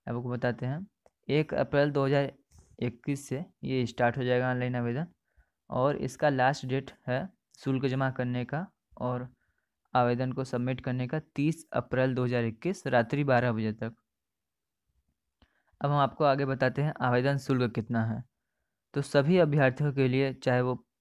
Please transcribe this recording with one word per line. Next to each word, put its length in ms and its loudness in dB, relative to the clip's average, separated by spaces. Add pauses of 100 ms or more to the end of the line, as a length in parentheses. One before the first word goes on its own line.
आपको 220 -6
बताते 360 -4
हैं। 220 -6 (400)
एक 280 0
अप्रैल 360 2
दो 140 0
हज़ार 260 0 (480)
इक्कीस 480 -6
से 160 -6 (200)
ये 220 -2
स्टार्ट 320 0
हो 60 -2
जाएगा 260 2
ऑनलाइन 260 -2
आवेदन, 320 -4 (640)
और 280 0
इसका 320 -2
लास्ट 360 2
डेट 260 -4 (160)
है 120 -2 (400)
शुल्क 260 -2
जमा 260 0
करने 340 -4
का 200 -6 (340)
और 280 -4 (680)
आवेदन 380 2
को 120 -6
सबमिट 380 -4
करने 260 -4
का 120 -4 (160)
तीस 380 -2
अप्रैल 420 0
दो 100 0
हज़ार 200 0
इक्कीस 420 -4
रात्रि 380 2
बारह 260 4
बजे 220 -2
तक। 200 -8 (1900)
अब 80 0
हम 80 2
आपको 280 0
आगे 220 4
बताते 340 0
हैं 200 0
आवेदन 380 2
शुल्क 340 0
कितना 320 -2
है। 180 -4 (680)
तो 100 0
सभी 360 4
अभ्यर्थियों 540 4
के 140 4
लिए, 260 2
चाहे 280 2
वो 140 0 (260)